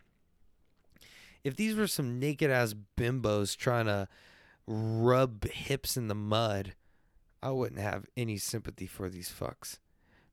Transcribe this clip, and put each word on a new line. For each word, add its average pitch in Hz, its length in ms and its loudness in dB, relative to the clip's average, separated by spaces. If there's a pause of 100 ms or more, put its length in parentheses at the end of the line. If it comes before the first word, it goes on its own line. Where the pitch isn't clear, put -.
(1400)
If 135 100 -2
these 214 220 0
were 214 100 4
some 123 320 -2
naked-ass 131 560 2 (220)
bimbos 113 600 2
trying 120 300 2
to 101 220 0 (580)
rub 113 800 4
hips - 520 -4
in 120 120 -4
the 101 60 0
mud, 104 600 0 (680)
I 135 120 -4
wouldn't 127 280 -4
have 101 260 -4 (100)
any 113 200 -2
sympathy 98 500 -6
for 92 220 -6
these 90 220 -10
fucks. - 480 -10 (540)